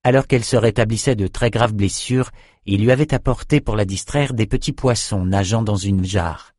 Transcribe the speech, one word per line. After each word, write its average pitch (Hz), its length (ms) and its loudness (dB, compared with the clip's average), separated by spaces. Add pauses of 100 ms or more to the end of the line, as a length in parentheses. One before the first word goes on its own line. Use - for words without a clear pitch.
Alors 131 240 4
qu'elle 120 180 0
se - 120 0
rétablissait 113 600 2
de 98 100 0
très 117 240 0
graves 113 240 0
blessures, 104 560 -2 (360)
il 101 160 2
lui 123 100 4
avait 143 220 2
apporté 135 480 0
pour 110 120 -4
la 104 120 0
distraire 131 480 -4
des 110 120 0
petits 131 260 -4
poissons 120 520 -2
nageant 98 380 0
dans 107 140 -2
une 95 280 0
jarre. 87 540 -4